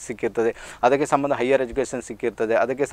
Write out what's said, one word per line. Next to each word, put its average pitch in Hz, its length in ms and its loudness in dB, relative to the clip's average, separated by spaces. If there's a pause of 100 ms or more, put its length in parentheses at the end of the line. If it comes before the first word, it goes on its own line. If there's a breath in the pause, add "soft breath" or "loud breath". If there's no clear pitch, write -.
ಸಿಕ್ಕಿರ್ತದೆ, 113 440 -2 (360 loud breath)
ಅದಕ್ಕೆ 139 240 2
ಸಂಬಂಧ 139 280 2
ಹೈಯರ್ 131 260 2
ಎಜುಕೇಷನ್ 120 420 -4
ಸಿಕ್ಕಿರ್ತದೆ, 113 560 -2
ಅದಕ್ಕೆ 131 280 -2